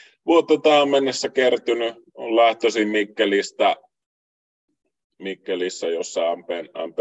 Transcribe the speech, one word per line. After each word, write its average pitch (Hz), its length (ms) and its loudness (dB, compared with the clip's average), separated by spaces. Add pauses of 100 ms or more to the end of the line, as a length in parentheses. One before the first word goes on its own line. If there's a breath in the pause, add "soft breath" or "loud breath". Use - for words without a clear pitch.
(260 soft breath)
Vuotta 156 320 4
tähän 147 300 4
mennessä 139 400 0
kertynyt, 120 640 0 (200)
on 113 220 -4
lähtöisin 113 520 2
Mikkelistä, 101 880 -2 (1400)
Mikkelissä, 92 680 -6
jossa 85 480 -4
M 87 80 -20
P, - 40 -20 (400)
M 82 60 -18
P - 60 -10